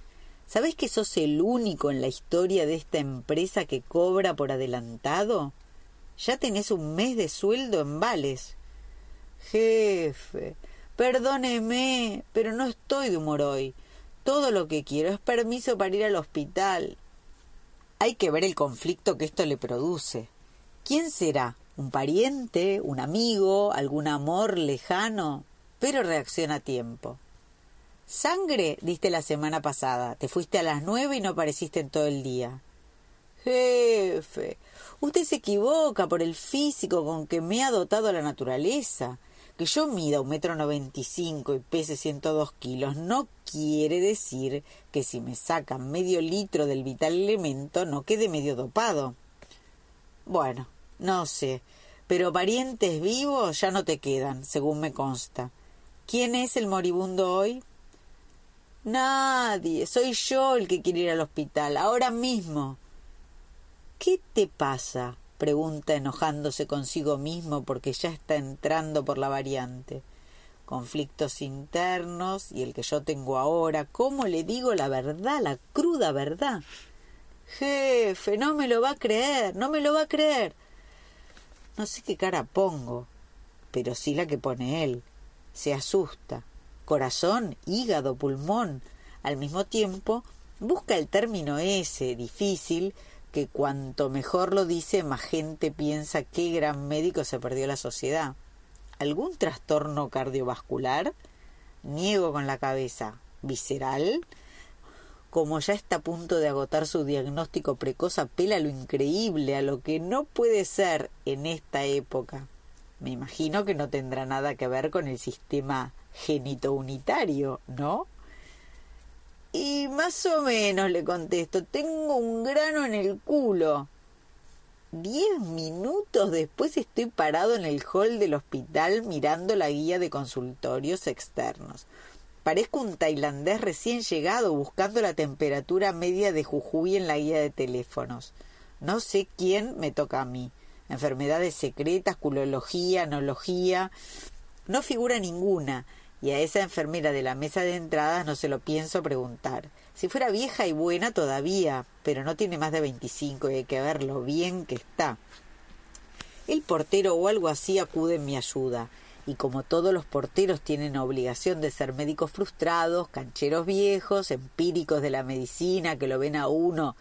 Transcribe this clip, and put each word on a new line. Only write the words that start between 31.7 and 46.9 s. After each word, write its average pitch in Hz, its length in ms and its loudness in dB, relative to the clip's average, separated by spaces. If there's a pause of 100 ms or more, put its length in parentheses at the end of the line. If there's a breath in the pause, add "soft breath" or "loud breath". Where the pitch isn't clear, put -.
en 139 80 -4
todo 151 180 2
el 143 160 0
día". 127 380 -4 (840)
"Jefe, 240 1160 2 (420 loud breath)
usted 302 240 2
se 311 120 0
equivoca 226 680 2
por 165 140 0
el 165 140 -2
físico 269 680 0
con 156 220 -4
que 170 140 0
me 202 220 0
ha 269 80 2
dotado 208 420 2
la 170 80 0
naturaleza. 139 960 -2 (380 loud breath)
Que 170 100 -4
yo 302 220 2
mida 151 320 2
un 131 80 -2
metro 156 260 0
noventa 147 460 -2
y 123 40 -4
cinco 156 480 -4
y 131 60 0
pese 156 380 -2
ciento 156 360 -2
dos 151 200 0
kilos 127 420 -4
no 208 320 0 (180)
quiere 151 560 0
decir 139 640 0 (300 loud breath)
que 143 100 0
si 123 180 -6
me 123 140 -6
sacan 139 560 -4
medio 180 300 2
litro 165 460 0
del 135 180 0
vital 135 300 0